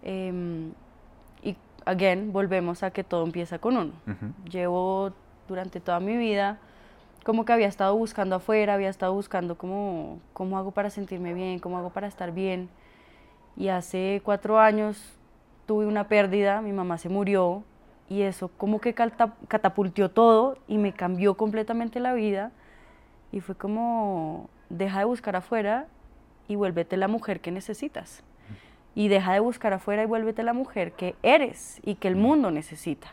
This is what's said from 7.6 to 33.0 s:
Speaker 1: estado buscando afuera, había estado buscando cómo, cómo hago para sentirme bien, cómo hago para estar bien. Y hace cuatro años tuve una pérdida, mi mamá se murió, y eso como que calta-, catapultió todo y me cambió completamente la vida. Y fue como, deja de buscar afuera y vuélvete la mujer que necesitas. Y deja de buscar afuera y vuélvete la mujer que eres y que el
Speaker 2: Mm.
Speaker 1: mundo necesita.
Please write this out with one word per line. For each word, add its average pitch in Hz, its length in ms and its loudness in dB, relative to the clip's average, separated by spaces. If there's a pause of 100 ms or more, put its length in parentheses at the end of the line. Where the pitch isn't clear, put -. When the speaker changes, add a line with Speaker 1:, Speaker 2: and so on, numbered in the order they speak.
Speaker 1:
estado 196 280 2
buscando 214 400 0
afuera, 208 400 2
había 196 140 0
estado 190 240 -2
buscando 180 440 -4
cómo, 185 640 -6 (140)
cómo 190 260 -6
hago 190 120 -6
para 202 200 -2
sentirme 180 420 -8
bien, 185 240 -4
cómo 180 200 -6
hago 175 120 -6
para 196 180 -6
estar 180 240 -8
bien. 185 380 -4 (880)
Y 190 120 -2
hace 190 540 -2
cuatro 208 360 2
años 214 580 2 (480)
tuve 214 220 2
una 208 200 0
pérdida, 202 540 4
mi 208 100 -6
mamá 180 280 -2
se 175 100 -8
murió, 190 540 2 (460)
y 196 120 -2
eso 190 360 -2
como 214 220 0
que 240 140 -2
calta-, 233 400 2 (140)
catapultió 190 640 2
todo 233 560 8
y 214 100 0
me 202 160 2
cambió 185 420 2
completamente 220 640 -2
la 247 140 0
vida. 214 380 0 (800)
Y 202 80 -6
fue 185 160 -10
como, 202 920 -2 (220)
deja 190 300 -4
de 202 60 2
buscar 226 300 -2
afuera 220 520 -2 (600)
y 208 80 -4
vuélvete 180 400 0
la 190 120 0
mujer 214 340 -2
que - 80 -8
necesitas. 196 720 -10 (680)
Y 208 140 0
deja 190 260 4
de 196 60 6
buscar 226 340 0
afuera 208 300 -2
y - 20 0
vuélvete 226 380 -2
la 233 100 0
mujer 220 380 -4
que - 320 -6
eres - 600 2
y 208 120 -2
que - 120 -4
el 185 100 2
Speaker 2:
Mm. 196 40 4
Speaker 1:
mundo 254 300 4
necesita. 156 600 -8